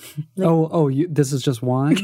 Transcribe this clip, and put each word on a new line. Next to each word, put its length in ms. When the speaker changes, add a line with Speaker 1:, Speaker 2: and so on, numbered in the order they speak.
Speaker 1:
Like 100
Speaker 2:
Oh, 240
oh, 180
you, 200
this 240
is 100
just 200
wine? 420